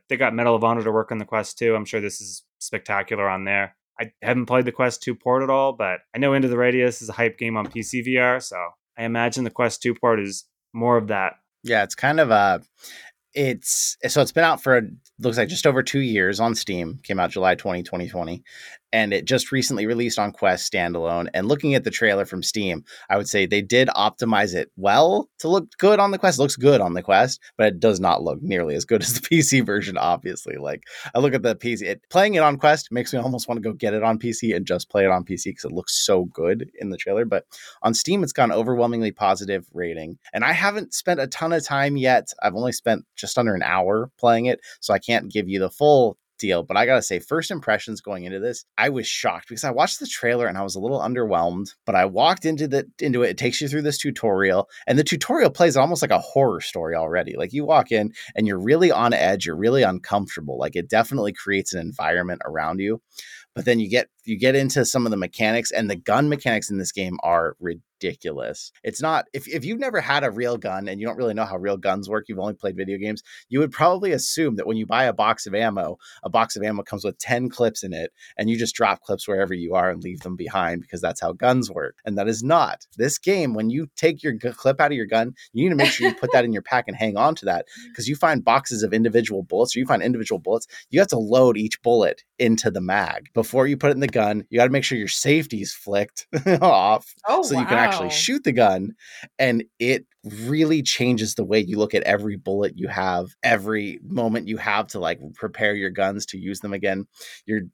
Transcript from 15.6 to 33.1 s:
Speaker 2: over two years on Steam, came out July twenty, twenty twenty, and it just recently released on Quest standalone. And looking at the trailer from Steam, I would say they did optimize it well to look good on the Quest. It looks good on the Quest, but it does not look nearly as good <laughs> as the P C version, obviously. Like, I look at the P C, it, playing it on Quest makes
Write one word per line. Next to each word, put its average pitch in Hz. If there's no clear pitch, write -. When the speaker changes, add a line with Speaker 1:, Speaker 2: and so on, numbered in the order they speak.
Speaker 2:
over 131
two 139
years 101
on 117
Steam, 90
came 95
out 90
July 92
twenty, 90
twenty 87
twenty, 87
and 110
it 98
just 127
recently 123
released 117
on 104
Quest 92
standalone. 85
And 92
looking 143
at 131
the 113
trailer 101
from 92
Steam, 95
I 98
would 104
say 101
they 104
did 123
optimize 104
it 87
well 143
to -
look 175
good 202
on 202
the 196
Quest. 175
It 123
looks 143
good 135
on 87
the 90
Quest, 104
but 110
it 92
does 101
not 90
look 76
nearly 87
as 82
good 110
<laughs> -
as 127
the 117
P 165
C 139
version, 101
obviously. -
Like, 71
I 117
look 135
at 127
the 110
P 120
C, 95
it, 98
playing 196
it 160
on 143
Quest 151
makes 120